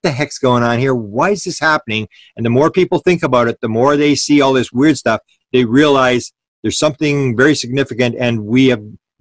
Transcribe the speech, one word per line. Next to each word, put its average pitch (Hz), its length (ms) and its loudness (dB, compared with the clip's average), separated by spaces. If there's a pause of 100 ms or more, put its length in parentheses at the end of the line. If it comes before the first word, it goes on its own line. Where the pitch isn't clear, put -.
the 170 80 -2
heck's 139 260 -6
going 123 260 2
on 120 140 0
here? 131 160 0
Why 120 380 -2
is 202 140 -6
this 175 140 -8
happening?" 113 500 -2 (260)
And 113 100 -4
the 117 40 0
more 135 200 2
people 175 300 0
think 175 240 0
about 123 240 2
it, 113 140 -4
the 117 80 -6
more 127 260 2
they 147 200 2
see 143 260 2
all 135 120 2
this 123 180 -2
weird 139 260 2
stuff, 110 240 -2 (320)
they 127 100 4
realize 127 680 2 (280)
there's - 160 -4
something 143 600 -2
very 139 180 4
significant, 123 640 -4
and 117 260 -2
we 127 220 2
have 117 160 0 (380)